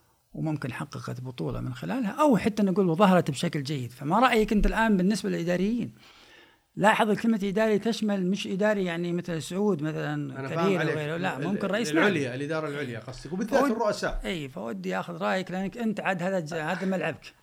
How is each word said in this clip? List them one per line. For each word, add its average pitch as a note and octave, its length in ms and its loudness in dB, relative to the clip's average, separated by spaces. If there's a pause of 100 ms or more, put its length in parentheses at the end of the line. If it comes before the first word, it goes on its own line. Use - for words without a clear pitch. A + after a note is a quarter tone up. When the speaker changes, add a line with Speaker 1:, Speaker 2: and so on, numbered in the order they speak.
(320)
Speaker 1:
وممكن D3 400 -4
حققت B2+ 480 -10
بطولة B2+ 400 -6
من B2 140 -6
خلالها، G3 360 -4
أو C#4+ 260 4
حتى G#3+ 260 2
نقول F#3+ 260 4
وظهرت F3+ 420 6
بشكل D3+ 320 -2
جيد. C3 300 -4
فما E3 280 0
رأيك A#3 320 4
أنت G#3 140 4
الآن G#3 300 4
بالنسبة F#3 340 2
للإداريين؟ F3+ 640 -2 (840)
لاحظ G#3+ 340 4
كلمة A3+ 320 2
إداري G#3 360 2
تشمل G#3 480 0
مش G3+ 200 0
إداري، G3+ 380 0
يعني، F3 280 -2
مثل F3 300 -4
سعود F#3 400 0
مثلًا D3 580 -4
Speaker 2:
أنا C3+ 80 -8
فاهم E3 180 0
Speaker 1:
كبير G3 120 4
Speaker 2:
عليك. D#3 180 0
Speaker 1:
وغيره، D3+ 200 -4
لا، F3 220 -4
Speaker 2:
ال-، C#3+ 80 -4
Speaker 1:
ممكن G3 200 -2
Speaker 2:
ال-، F#3 40 -4
Speaker 1:
رئيس G3+ 200 -2
Speaker 2:
العليا، D#3+ 400 2
Speaker 1:
نادي. B2 40 -6
Speaker 2:
الإدارة D3+ 340 -4
العليا C#3+ 300 -6
قصدك، C3 340 -12
وبالذات G#3 280 0
Speaker 1:
فود-، C#4 100 4
Speaker 2:
الرؤساء. G#3+ 540 -2
Speaker 1:
إي، E3+ 240 -4
فودي F#3+ 520 -6
آخذ E3+ 160 -8
رأيك F#3 340 -2
لأنك F#3 280 -4
أنت A3 220 -2
عاد E3+ 220 -2
هذا F#3 180 0
ج-، D3+ 140 -8
هذا E3 320 -2
ملعبك. E3 460 -4 (100)